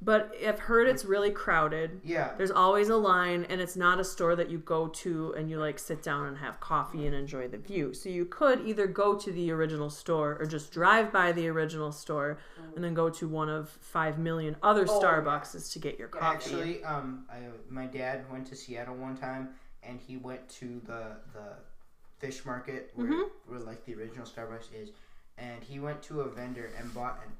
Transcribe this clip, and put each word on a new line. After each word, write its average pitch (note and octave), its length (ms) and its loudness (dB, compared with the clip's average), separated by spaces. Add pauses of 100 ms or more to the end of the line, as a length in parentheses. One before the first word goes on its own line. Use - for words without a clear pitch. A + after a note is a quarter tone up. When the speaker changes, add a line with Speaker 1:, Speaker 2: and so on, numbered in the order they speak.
Speaker 1:
But G#3+ 300 4 (160)
I've G#3 120 0
heard A#3 280 6
it's B3+ 160 4
really G3+ 280 4
crowded. D#3+ 760 2
Speaker 2:
Yeah. D#3 320 0
Speaker 1:
There's F#3+ 120 2
always G3 380 8
a A3+ 80 6
line, F3+ 540 4
and F#3 100 0
it's F3+ 160 -4
not F3+ 240 6
a F#3+ 60 0
store F3 320 2
that E3+ 120 0
you E3 100 -4
go D#3+ 280 0
to D#3+ 500 -4
and D#3 120 -4
you, D#3 100 -4
like, D3+ 200 -2
sit D#3 220 -6
down C#3+ 260 -2
and C#3 100 -6
have C3 240 -8
coffee D3 440 0
and C#3+ 80 4
enjoy C#3 360 -2
the - 80 -8
view. F3 360 -2
So - 140 -10
you F3+ 160 -2
could B3+ 420 4
either G#3+ 220 2
go G3+ 280 4
to G#3 180 -4
the E3+ 180 0
original D#3 380 0
store D3 500 0
or D#3 60 -2
just D3+ 260 -6
drive G#3 400 8
by F3+ 220 6
the E3 160 0
original D#3+ 420 -2
store D3 460 -4 (200)
Speaker 3:
Mm. D#4+ 180 -14
Speaker 1:
and F3 100 -4
then E3+ 80 -2
go E3 160 4
to E3 180 -4
one D#3 220 -2
of D3+ 200 -4
five D#3+ 480 -2
million D#3+ 460 -2
other G#3 240 8
Speaker 3:
Oh, G#3 140 6
yeah. F#3+ 60 6
Speaker 1:
Starbucks D#3 680 2
to E3 60 -8
get D3+ 200 -6
your A2+ 140 -12
Speaker 3:
Yeah, - 80 -8
Speaker 1:
coffee. D#3+ 140 4 (180)
Speaker 2:
Actually, E3+ 320 -4
um, C3 440 -6
I, B2 100 -14 (300)
my C3 180 -8
dad C3 440 -6
went C3 160 -10
to B2+ 80 -14
Seattle B2 400 -10
one C3 220 -8
time, C3 320 -8 (340)
and B2 160 -14
he B2+ 160 -14
went B2+ 320 -12 (140)
to A#2+ 240 -10
the, A2 320 -12 (160)
the G#2 240 -16 (640)
fish C3 260 -10
market B2 500 -8
where, A#3+ 120 -2
Speaker 1:
Mm-hmm. E4 160 2 (280)
Speaker 2:
where, B2 80 -10
like, A2+ 260 -12
the A#2+ 100 -10
original A2+ 300 -12
Starbucks A2+ 480 -12
is, G#2+ 160 -14 (480)
and A#2+ 260 -12
he C#3 160 -12
went D3 240 -6
to D3+ 180 -6
a C3+ 80 -6
vendor A#2+ 500 -10
and A#2+ 140 -10
bought B2 320 -6
an A2 140 -10